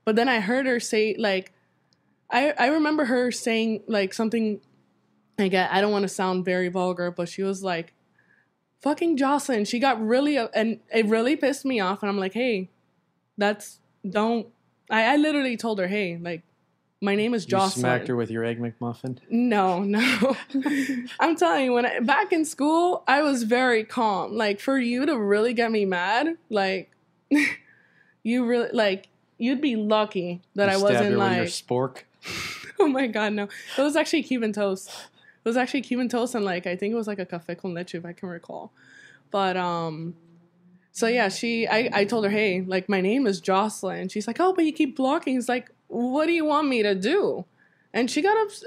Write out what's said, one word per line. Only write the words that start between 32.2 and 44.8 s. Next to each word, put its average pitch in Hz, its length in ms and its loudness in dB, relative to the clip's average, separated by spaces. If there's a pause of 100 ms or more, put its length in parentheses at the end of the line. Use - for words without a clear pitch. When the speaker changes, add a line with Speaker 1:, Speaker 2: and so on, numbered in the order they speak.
Speaker 1:
<laughs> - 280 -8 (260)
Oh 359 100 4
my 262 180 0
God, 214 260 -2
no. 202 160 -4 (300)
It - 40 0
was 294 140 0
actually 302 260 0
Cuban 226 300 -2
toast. 196 380 -2
It - 580 -12
was 233 80 0
actually 254 240 0
Cuban 247 300 -4
toast 247 240 -2
and, 208 100 -2
like, 180 220 -4
I 180 100 -4
think 202 160 -4
it - 20 -2
was, 226 120 -4
like, 208 120 -6
a 185 60 -6
café 170 320 -10
con 185 160 -8
leche, 175 220 -10
if 170 100 -8
I 170 80 -14
can 180 160 -12
recall. - 420 -14 (600)
But, 190 260 0
um, 170 580 -4 (800)
so - 140 -2
yeah, 226 240 2
she, 233 360 -2
I, 226 260 2
I 196 120 2
told 220 200 -2
her, 196 60 2
"Hey, 202 360 0
like, 185 220 -2
my 196 120 2
name 233 260 0
is 190 140 -2
Jocelyn." 190 680 -2
She's 208 160 -6
like, 233 140 -6
"Oh, 370 120 4
but 339 140 2
you 302 60 0
keep 311 240 -2